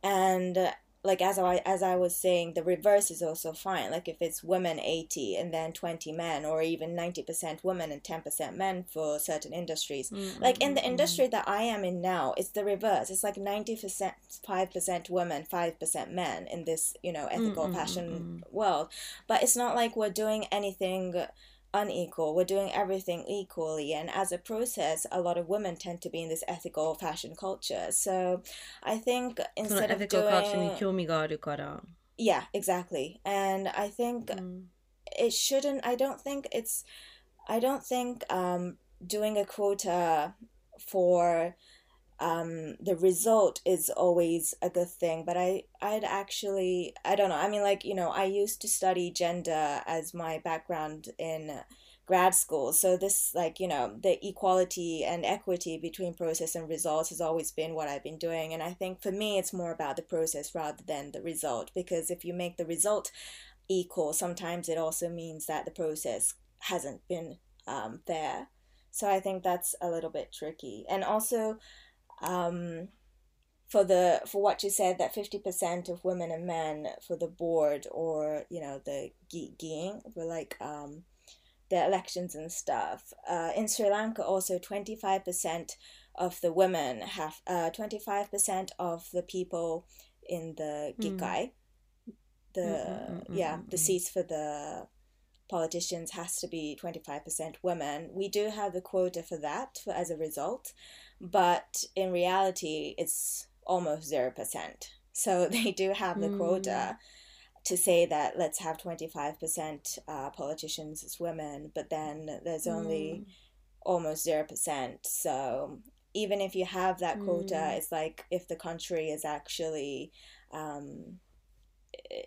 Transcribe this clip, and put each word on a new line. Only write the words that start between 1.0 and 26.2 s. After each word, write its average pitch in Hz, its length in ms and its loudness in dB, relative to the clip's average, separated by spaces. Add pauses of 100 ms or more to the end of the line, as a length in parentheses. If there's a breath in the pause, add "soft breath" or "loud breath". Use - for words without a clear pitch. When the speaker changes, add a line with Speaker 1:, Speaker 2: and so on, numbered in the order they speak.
Speaker 1:
like, 190 140 6
as 196 180 4
I, 180 180 6 (100)
as 190 160 4
I 185 140 4
was 180 200 4
saying, 170 380 4
the 170 80 0
reverse 190 480 6
is 165 100 -8
also 165 320 -2
fine. 156 380 -2
Like, 170 180 -4
if - 140 -4
it's - 200 -4
women 175 380 2
eighty 147 560 -2
and 165 160 -2
then 160 220 -2
twenty 165 380 -6
men, 160 340 -2
or 160 160 2
even 165 320 -2
ninety 175 280 -2
percent - 400 -4
women 180 300 0
and 143 100 -10
ten 160 200 -6
percent 147 340 -6
men 180 340 -2
for 151 280 -2
certain 151 340 -4
industries. 156 580 -4
Speaker 2:
Mm, 196 300 -6
Speaker 1:
Like, 254 200 6
Speaker 2:
mm, 269 60 4
Speaker 1:
in 285 80 2
the 269 60 4
Speaker 2:
mm, - 40 0
mm. 247 80 4
Speaker 1:
industry 269 340 6
that 226 200 2
I 208 180 2
am 214 200 0
in 180 160 0
now, 170 380 2
it's 190 100 0
the 208 160 0
reverse. 196 460 2
It's, 190 120 0
like, 202 140 0
ninety 208 400 -2
percent, 190 380 -4 (320)
five 190 260 0
percent 175 380 -2
women, 175 340 0
five 170 340 0
percent - 320 -2
men 139 360 -2
in 170 180 -6
this, 160 380 0
you 175 100 -4
know, 147 140 -4
Speaker 2:
Mm, - 100 -4
Speaker 1:
ethical 196 300 0
Speaker 2:
mm, 180 60 0
mm, - 20 -2
Speaker 1:
fashion 170 680 -4
Speaker 2:
mm. - 80 -18
Speaker 1:
world. 185 380 2 (400 loud breath)
But - 140 4
it's - 140 6
not 240 180 2
like 233 220 2
we're 214 120 2
doing 214 420 0
anything 190 600 0 (640 soft breath)
unequal. 170 600 0
We're 180 80 8
doing 196 280 0
everything 190 540 0
equally. 156 680 -2
And 156 140 -4
as 190 220 0
a 180 80 -2
process, 190 720 -2
a 180 100 0
lot 175 160 2
of 170 120 -2
women 196 260 0
tend 175 280 -8
to 180 60 -6
be 165 140 -4